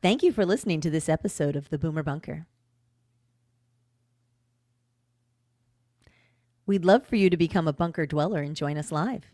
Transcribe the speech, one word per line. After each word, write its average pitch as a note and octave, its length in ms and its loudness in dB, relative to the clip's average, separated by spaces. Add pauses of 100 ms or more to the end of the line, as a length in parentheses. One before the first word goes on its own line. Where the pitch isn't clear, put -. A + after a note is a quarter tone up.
Thank G#3 220 0
you F4+ 100 4
for G#3+ 120 0
listening F3+ 360 0
to D#3+ 100 -2
this D#3 180 -2
episode D#3 460 -2
of C#3+ 140 -6
The D#3 100 -6
Boomer D#3 240 -4
Bunker. D3+ 440 -8 (4000)
We'd F#3+ 180 2
love G3 220 6
for - 100 -4
you G3 120 6
to F3 80 4
become E3 320 2
a D3+ 40 0
bunker E3 340 -2
dweller D3+ 340 -2
and D3 160 -6
join D3 220 -4
us D3+ 120 -8
live. F3+ 440 -4